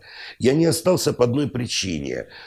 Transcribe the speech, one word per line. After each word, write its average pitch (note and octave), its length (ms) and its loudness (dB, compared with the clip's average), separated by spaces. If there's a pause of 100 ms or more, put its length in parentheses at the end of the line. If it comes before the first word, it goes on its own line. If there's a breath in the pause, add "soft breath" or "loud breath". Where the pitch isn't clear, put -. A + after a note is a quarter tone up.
(400 loud breath)
Я B2+ 140 4
не E3 160 4
остался - 440 2
по B2 100 0
одной B2 240 2
причине. E2 800 -6 (200 loud breath)